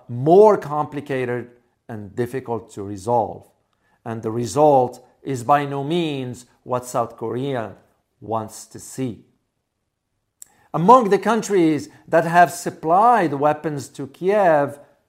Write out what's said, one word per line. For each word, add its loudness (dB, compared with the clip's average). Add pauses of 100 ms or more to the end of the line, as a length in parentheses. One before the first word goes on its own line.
more 6
complicated -6 (400)
and -14
difficult -6
to -12
resolve. -4 (560)
And -10
the -6
result 2 (200)
is -8
by 2
no -8
means -6 (180)
what -6
South -4
Korea -6 (420)
wants -8
to -20
see. -10 (1500)
Among 4
the 4
countries 0 (180)
that 2
have 4
supplied 0
weapons -2
to -12
Kiev, 0 (300)